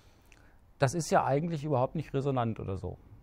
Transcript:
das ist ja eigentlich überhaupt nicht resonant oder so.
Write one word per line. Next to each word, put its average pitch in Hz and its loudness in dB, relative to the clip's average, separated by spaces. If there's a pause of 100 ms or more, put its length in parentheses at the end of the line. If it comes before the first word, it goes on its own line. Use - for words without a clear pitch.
(800)
das 131 2
ist 165 -2
ja 180 6
eigentlich 147 0
überhaupt 135 2
nicht - -6
resonant 131 0
oder 95 -4
so. 90 -8 (240)